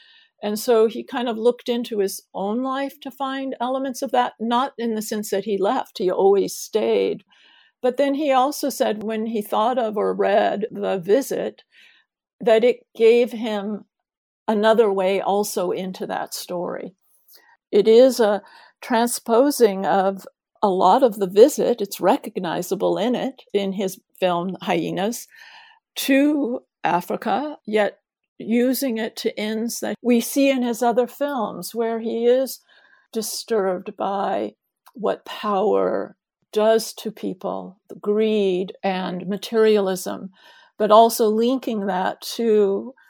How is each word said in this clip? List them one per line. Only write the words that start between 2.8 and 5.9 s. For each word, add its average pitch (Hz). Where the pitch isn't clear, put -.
to 277
find 269
elements 262
of 262
that, 247
not 240
in 226
the 220
sense 214
that 196
he 214
left, 214